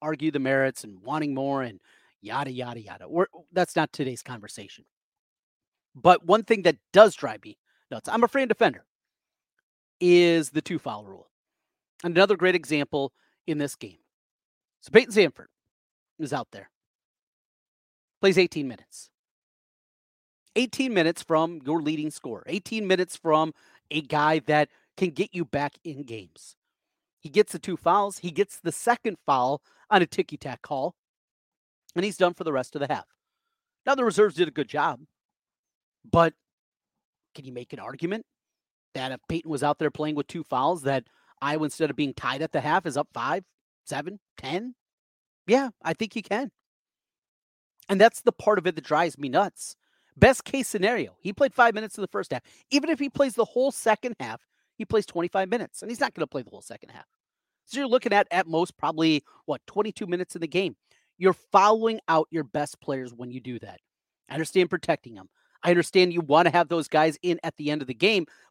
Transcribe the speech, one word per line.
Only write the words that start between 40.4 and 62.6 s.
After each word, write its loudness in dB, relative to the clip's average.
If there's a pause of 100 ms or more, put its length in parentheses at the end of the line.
fouls, 0
that 0 (360)
Iowa, -2
instead -2
of -6
being -4
tied -6
at -8
the -2
half, 0
is -6
up -4
five, -4 (420)
seven, -10 (180)
ten? -8 (720)
Yeah, 2 (140)
I -4
think -8
you -8
can. -4 (1400)
And 2
that's 6
the 2
part 2
of 0
it -2
that -10
drives 0
me -8
nuts. -2 (400)
Best 6
case -4
scenario, -4
he -8
played 0
five 4
minutes -8
in -8
the -6
first -8
half. -6 (300)
Even 0
if 0
he -4
plays 0
the 2
whole 0
second -2
half, -10 (360)
he -8
plays 0
twenty-five -4
minutes, -6
and -12
he's -8
not -4
gonna -6
play -8
the -16
whole -20
second -20
half. -20 (600)
So -10
you're -2
looking 2
at, 4
at 0
most, -2
probably, 0 (220)
what, -6
twenty-two -6
minutes -6
in -10
the -6
game. -2 (420)
You're 4
fouling 4
out 2
your -4
best -8